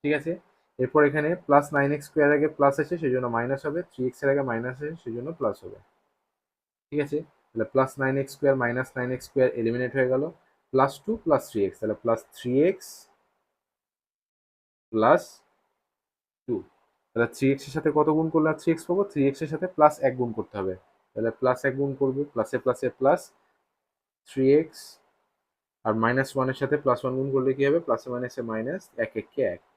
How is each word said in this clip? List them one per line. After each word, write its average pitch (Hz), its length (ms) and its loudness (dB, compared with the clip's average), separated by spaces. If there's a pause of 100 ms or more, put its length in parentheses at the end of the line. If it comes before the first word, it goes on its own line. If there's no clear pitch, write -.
ঠিক 147 160 0
আছে, 156 140 -4 (460)
এরপর 127 300 2
এখানে 151 200 0 (180)
প্লাস 143 200 6 (100)
নাইন 139 200 2
এক্স 143 120 -12
স্কয়ার 147 280 2
আগে 151 120 0 (100)
প্লাস 139 240 4
আছে, 175 200 -4
সেই 131 120 0
জন্য 127 120 -2 (100)
মাইনাস 127 300 -4
হবে, 151 140 -4 (100)
থ্রি - 180 -8
এক্স - 140 -10
এর 139 100 2
আগে 143 180 0
মাইনাস 120 260 -6
আছে, 147 120 -10 (140)
সেই 117 140 -10
জন্য 127 120 -8 (120)
প্লাস 107 240 -2
হবে। 98 140 -16 (1080)
ঠিক 147 180 -2
আছে, 147 120 -4 (300)
তাহলে 110 240 -2
প্লাস 131 180 2 (120)
নাইন 131 180 0
এক্স 139 140 -6
স্কয়ার 139 280 2
মাইনাস 123 340 -2
নাইন 123 180 -4
এক্স 123 140 -12
স্কয়ার 127 200 2 (120)
এলিমিনেট 123 360 -2
হয়ে 127 160 2
গেল, 135 120 0 (480)
প্লাস 135 200 4 (120)
টু 214 80 -4 (120)
প্লাস 151 260 4
থ্রি 107 160 -4
এক্স, 92 140 -6
তাহলে 107 220 -2
প্লাস 113 180 0 (160)
থ্রি 123 160 -6 (160)
এক্স 190 200 -4 (2000)
প্লাস 123 300 4 (1200)
টু। 117 100 -2 (540)
তাহলে 117 260 0
থ্রি 139 160 0
এক্স 135 140 -4
এর 135 100 -18
সাথে 156 220 0
কত 151 180 4
গুণ 160 180 2
করলে 160 180 4
আর 151 80 -4
থ্রি 170 140 0
এক্স 165 140 -8
পাবো? 190 220 0
থ্রি 143 180 0
এক্স 139 160 -4
এর 143 80 -10
সাথে 160 140 -6 (100)
প্লাস 151 180 8 (120)
এক 127 140 4
গুণ 120 180 0
করতে 104 220 -8
হবে, 95 140 -2 (380)
তাহলে 113 180 -2 (100)
প্লাস 127 180 2 (100)
এক 131 120 -2
গুণ 139 100 0 (100)
করবো, 135 200 0 (140)
প্লাসে 117 300 -2
প্লাসে 127 240 0 (120)
প্লাস 143 200 2 (1080)
থ্রি 135 160 -2 (160)
এক্স, 160 200 -10 (1080)
আর 110 60 0 (100)
মাইনাস 127 320 0
ওয়ান 131 180 0
এর 131 100 -8
সাথে 139 220 0
প্লাস 127 180 2
ওয়ান 127 160 -4
গুণ 135 160 -4
করলে 135 220 0
কি 139 120 0
হবে? 165 180 2
প্লাসে 120 260 -2
মাইনাসে 123 380 -8
মাইনাস, 117 320 -6 (220)
এক - 160 -10
এক - 140 -14
কে 139 80 -2 (120)
এক। 87 60 -16 (160)